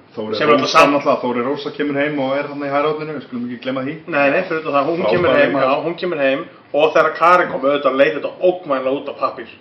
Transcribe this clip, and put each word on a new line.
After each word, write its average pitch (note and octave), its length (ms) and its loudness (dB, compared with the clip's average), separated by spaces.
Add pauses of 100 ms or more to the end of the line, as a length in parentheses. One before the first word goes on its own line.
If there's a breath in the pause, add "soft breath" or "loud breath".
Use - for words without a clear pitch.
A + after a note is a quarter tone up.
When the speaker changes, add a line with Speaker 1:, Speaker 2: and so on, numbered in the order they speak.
(120)
Speaker 1:
Þóri G#2+ 260 -6
Speaker 2:
Sem D3+ 80 0
er D3+ 80 4
Speaker 1:
Rósa C3+ 80 4
Speaker 2:
alltaf C#3+ 100 -2
sam- C#3+ 220 6
Speaker 1:
náttúrulega, C#3 280 0
Þóri A#2+ 220 -2
Rósa C#3+ 280 -4
kemur C#3+ 260 -4
heim D3 220 -2
og C3 140 -2
er C#3+ 120 -2
þarna C#3+ 220 -8
í C#3 40 -6
Hærárninu, D3+ 440 -2
við C3 80 -10
skulum B2 240 -8
ekki A#2+ 140 -10
glemma C3 220 -4
því. C#3+ 100 -6 (100)
Speaker 2:
Nei, C#3+ 240 0
nei, D#3 160 2
fyrir E3 180 -4
utan D3 140 -2
það, C#3 140 2
hún E3+ 100 -2
Speaker 1:
Frábær F#3 100 0
Speaker 2:
kemur F3 200 2
heim, B2 100 4
Speaker 1:
leikmaður. C3+ 240 2
Speaker 2:
já, C3+ 160 2
hún E3 180 -4
kemur E3+ 240 -4
heim C3+ 220 0 (240 loud breath)
og D3+ 240 2
þegar D#3 240 2
Karen F3 340 4
kom C3 140 -4
auðvitað C#3 340 2
leit D3 160 4
þetta C3+ 240 -6
ógnvænlega C3+ 560 0
út C#3+ 160 -6
á B2 60 -8
pappír. B2+ 460 -8